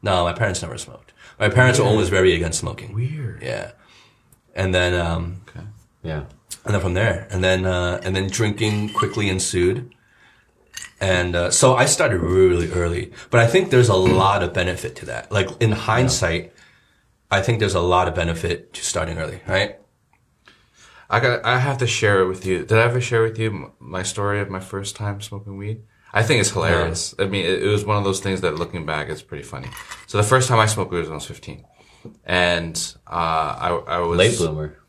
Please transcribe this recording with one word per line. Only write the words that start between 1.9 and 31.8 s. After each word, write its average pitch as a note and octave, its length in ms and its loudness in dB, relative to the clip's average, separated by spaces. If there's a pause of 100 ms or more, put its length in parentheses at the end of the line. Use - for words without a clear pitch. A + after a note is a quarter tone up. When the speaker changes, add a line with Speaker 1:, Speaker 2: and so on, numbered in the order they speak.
Speaker 1:
always G2+ 140 2
very F#2 260 6
against E2 240 -2
smoking. - 340 -10
Speaker 2:
Weird. B2+ 480 -6
Speaker 1:
Yeah. G#1+ 300 -8 (840)
And F#2 200 -2
then, F2+ 180 2
um, E2+ 560 -2
Speaker 2:
Okay. E2 160 -16 (380)
Speaker 3:
Yeah. D#2 200 -6 (420)
Speaker 1:
and G#2 100 -2
then F#2+ 60 0
from F2+ 120 -2
there, G2+ 380 0
and F#2 120 -2
then, F#2 220 2
uh, F2+ 380 0
and F#2+ 120 -2
then F#2+ 140 0
drinking G#2 640 -2
quickly G#2 360 -2
ensued. F#2 640 0 (1040)
And, F2+ 360 0
uh, F2 140 0
so C3 260 6
I B2 100 4
started C#3 340 2
really F2 520 4
early, F2 400 -2 (200)
but A#2+ 80 6
I A#2 80 6
think F#3 240 2
there's A#2+ 180 6
a G2 60 6
lot F#2 480 4
of D#2+ 100 -4
benefit F2+ 440 -4
to - 100 -14
that. A#1 240 -10
Like, G2 180 0 (100)
in A2 120 2
hindsight, G#2+ 760 0
Speaker 3:
Yeah. - 40 -20 (880)
Speaker 1:
I G2 40 2
think A2 180 0
there's G2 160 0
a F2 60 0
lot F2+ 260 4
of E2 60 -4
benefit E2+ 600 -4
to - 100 -12
starting E2 340 -4
early, D2+ 300 -8
right? F#2+ 300 -2 (1300)
Speaker 2:
I A2 100 2
got, B2 260 0
I B2 140 2
have C3 200 0
to B2 80 0
share G2+ 340 2
it F#2 60 4
with F#2 180 -6
you. F2+ 200 -2
Did A2 120 2
I A2+ 60 6
ever B2 180 0
share A#2 220 0
with A2 160 -4
you A2 100 -2
m-, F#2 300 -10
my F#2 240 -8
story G2+ 380 -4
of G2 80 -6
my F#2+ 100 -8
first G2 360 -10
time G2+ 260 -6
smoking G2+ 360 -14
weed? G#2 240 -8 (320)
I G#2+ 100 2
think A2+ 180 2
it's - 100 2
hilarious. E2+ 680 0
Speaker 1:
No. G2 80 0
Speaker 2:
I - 20 -4
mean, F#2+ 180 -2
it, F#2 180 0
it F#2+ 40 2
was G#2 180 2
one G#2 120 0
of G2+ 60 0
those F#2+ 160 0
things F#2+ 220 -2
that E2 140 0
looking E2 300 -6
back, D2+ 240 -4
it's D2+ 120 -8
pretty C#2+ 220 -14
funny. C2+ 260 -12 (380)
So - 100 -2
the G#2 60 4
first B2+ 260 4
time A#2+ 100 4
I A2 80 6
smoked G#2 240 -2
weed F2 80 -2
was D#2 80 -4
when D#2 60 -10
I D2+ 40 -8
was D2+ 80 -10
fifteen. - 400 -16 (600)